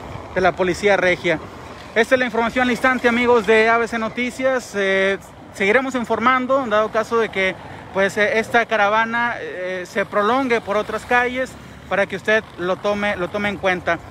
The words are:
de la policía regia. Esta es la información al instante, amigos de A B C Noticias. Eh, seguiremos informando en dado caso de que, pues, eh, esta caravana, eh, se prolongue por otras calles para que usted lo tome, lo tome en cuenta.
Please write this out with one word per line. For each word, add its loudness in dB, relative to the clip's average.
de 0
la 4
policía 2
regia. 2
Esta 4
es 6
la 0
información 0
al 2
instante, 2
amigos 4
de 6
A 4
B 0
C -6
Noticias. -2
Eh, 0
seguiremos 2
informando 2
en -4
dado 2
caso 0
de 0
que, -2
pues, 0
eh, 2
esta 2
caravana, 0
eh, -8
se -4
prolongue 0
por -2
otras -4
calles -2
para 0
que -8
usted 0
lo -2
tome, -2
lo -4
tome -4
en -6
cuenta. -2